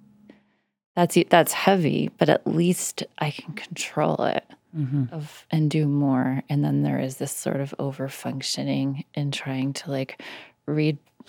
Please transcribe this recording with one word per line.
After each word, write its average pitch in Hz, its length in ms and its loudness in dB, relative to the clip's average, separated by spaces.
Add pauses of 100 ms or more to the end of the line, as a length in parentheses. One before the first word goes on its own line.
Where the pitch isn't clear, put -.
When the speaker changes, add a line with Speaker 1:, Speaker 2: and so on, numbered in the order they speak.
(960)
Speaker 1:
that's, 175 200 2 (140)
that's 165 240 8
heavy, 156 640 4
but 151 100 4
at - 200 4
least 175 560 0 (160)
I 151 100 0
can - 240 -12
control - 720 -2
it - 220 -2 (300)
Speaker 2:
Mm-hmm. 139 380 0
Speaker 1:
of, 151 380 -12
and 156 180 2
do 156 180 2
more." 135 640 2
And 143 140 2
then 139 180 2
there 139 180 0
is 131 180 -4
this 143 140 -6
sort - 280 -4
of 139 180 -6
over-functioning 135 1400 -4
and 143 180 -2
trying 135 420 -4
to, - 180 -10
like, 135 300 -6 (440)
read, 151 320 2 (320)